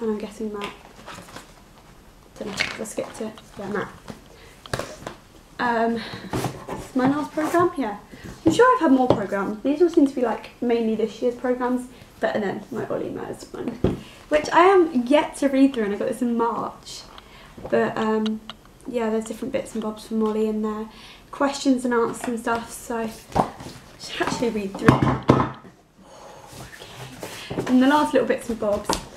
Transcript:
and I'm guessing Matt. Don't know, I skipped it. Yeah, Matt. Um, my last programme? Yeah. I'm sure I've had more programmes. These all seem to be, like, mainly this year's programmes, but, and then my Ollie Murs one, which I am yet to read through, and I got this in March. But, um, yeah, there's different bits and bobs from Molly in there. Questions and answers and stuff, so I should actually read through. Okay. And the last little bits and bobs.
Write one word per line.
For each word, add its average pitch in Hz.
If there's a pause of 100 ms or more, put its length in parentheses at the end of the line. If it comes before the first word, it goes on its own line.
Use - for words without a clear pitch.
and 226
I'm 208
guessing 208
Matt. 208 (1700)
Don't 214
know, 196 (260)
I 220
skipped -
it. 220 (260)
Yeah, 202
Matt. 202 (1700)
Um, 233 (920)
my 254
last 285
programme? 339
Yeah. 214 (480)
I'm -
sure 494
I've -
had 277
more 254
programmes. 202
These 294
all 339
seem 285
to -
be, 247
like, - (100)
mainly 233
this 214
year's 247
programmes, 247 (300)
but, -
and 214
then -
my -
Ollie -
Murs -
one, - (500)
which 302
I -
am 339
yet 294
to 277
read 269
through, 226
and 202
I 202
got -
this -
in 240
March. - (640)
But, 226
um, 220 (460)
yeah, 233
there's 220
different -
bits -
and 220
bobs 214
from 220
Molly 214
in 214
there. 214 (420)
Questions 277
and 247
answers 233
and 233
stuff, 233
so -
I 226 (880)
should -
actually -
read 196
through. - (1700)
Okay. -
And 254
the 262
last 294
little 240
bits -
and 220
bobs. 208 (280)